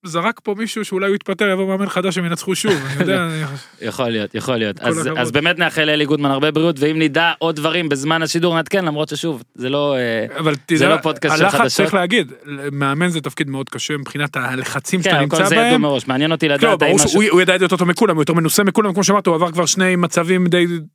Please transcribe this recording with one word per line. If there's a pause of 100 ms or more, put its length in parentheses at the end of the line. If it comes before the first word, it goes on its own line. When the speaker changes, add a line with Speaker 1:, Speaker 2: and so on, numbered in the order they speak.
Speaker 1:
זרק
פה
מישהו
שאולי
הוא
יתפטר,
יבוא
מאמן
חדש
שהם
ינצחו
שוב, (180)
אני
יודע,
Speaker 2:
<laughs>
Speaker 1:
אני (440)
Speaker 2:
יכול
להיות,
יכול
להיות.
Speaker 1:
כל
Speaker 2:
אז,
Speaker 1:
הכבוד.
Speaker 2:
אז
באמת
נאחל
לאלי
גוטמן
הרבה
בריאות,
ואם
נדע
עוד
דברים
בזמן
השידור
נעדכן,
למרות
ששוב, (120)
זה
לא,
אה,
Speaker 1:
אבל
Speaker 2:
זה
Speaker 1:
תדע,
Speaker 2:
לא
פודקאסט
של
Speaker 1:
הלחץ,
Speaker 2:
חדשות.
Speaker 1:
צריך
להגיד, (400)
מאמן
זה
תפקיד
מאוד
קשה
מבחינת
הלחצים
Speaker 2:
כן,
Speaker 1:
שאתה
Speaker 2:
אבל
כל
Speaker 1:
נמצא
Speaker 2:
זה
ידעו
Speaker 1:
בהם.
Speaker 2:
מראש,
מעניין
אותי
Speaker 1:
לא,
Speaker 2:
לדעת
Speaker 1:
ברור
Speaker 2:
האם
Speaker 1:
שהוא,
Speaker 2:
הש-
Speaker 1:
הוא
ידע
יותר
טוב
מכולם,
הוא
יותר
מנוסה
מכולם,
כמו
שאמרת,
הוא
עבר
כבר
שני
מצבים
די (280)